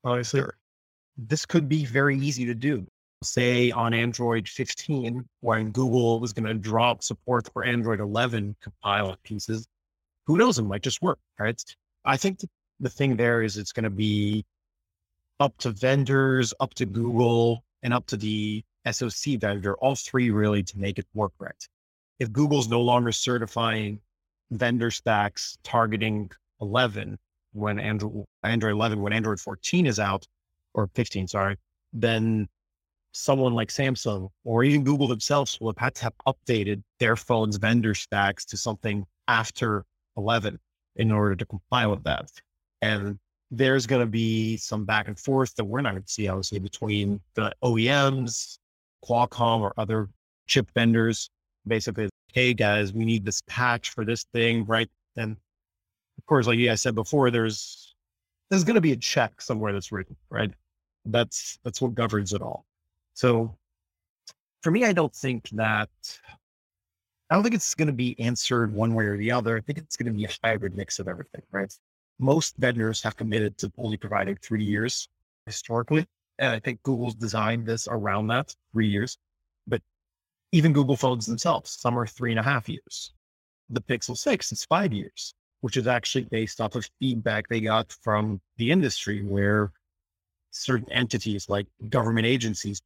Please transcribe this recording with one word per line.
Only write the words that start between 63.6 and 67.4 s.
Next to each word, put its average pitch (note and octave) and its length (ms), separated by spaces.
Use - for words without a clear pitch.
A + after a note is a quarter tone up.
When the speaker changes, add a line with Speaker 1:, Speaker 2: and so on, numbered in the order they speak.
Speaker 1:
for E3 80
me, A3+ 140
I G#3+ 80
don't E3 220
think B2+ 400
that, G#2+ 340
I D#3 60
don't G3 80